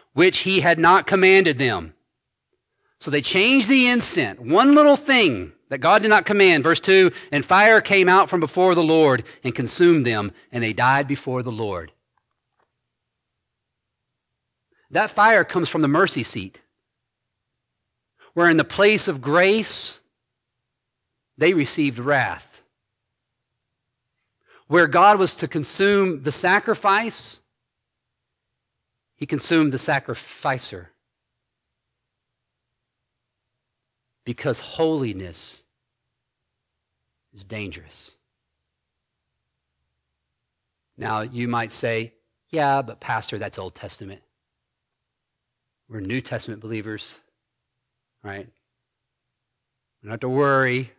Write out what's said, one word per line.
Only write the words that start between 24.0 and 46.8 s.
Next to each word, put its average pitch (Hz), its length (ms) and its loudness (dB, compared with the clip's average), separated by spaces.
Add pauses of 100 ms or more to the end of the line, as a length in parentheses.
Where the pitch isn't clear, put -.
Where 165 200 4
God 190 320 4
was 185 180 0
to 156 120 -8
consume 185 760 -2
the 151 60 -4
sacrifice, 202 1080 -2 (1800)
he - 80 -12
consumed 151 480 -2
the 139 60 -6
sacrificer. 131 1120 -8 (3250)
Because 123 380 -6
holiness 117 1000 -6 (1700)
is 98 120 -20
dangerous. 92 720 -16 (2750)
Now, 110 260 -6
you 120 260 -8
might 117 240 -6
say, 113 400 -6 (380)
"Yeah, 143 320 -2
but 113 180 -16
Pastor, 113 380 -8
that's 101 200 -12
Old 95 160 -14
Testament. 98 480 -18 (1700)
We're 110 120 -14
New 107 200 -6
Testament 110 400 -12
believers, 107 580 -12 (1040)